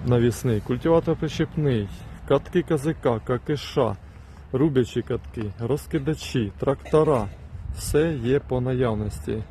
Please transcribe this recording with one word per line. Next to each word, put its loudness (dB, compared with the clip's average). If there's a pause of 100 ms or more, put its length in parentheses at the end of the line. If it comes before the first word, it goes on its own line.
Навісний. 2
Культиватор 2
причіпний. 0 (400)
Катки 2
К 0
З 0
К, 2
К -2
К -4
Ш. 0 (560)
Рубячі 2
катки, -6 (140)
розкидачі, -2
трактора. 2 (480)
Все 2 (100)
є 4
по -2
наявності. -2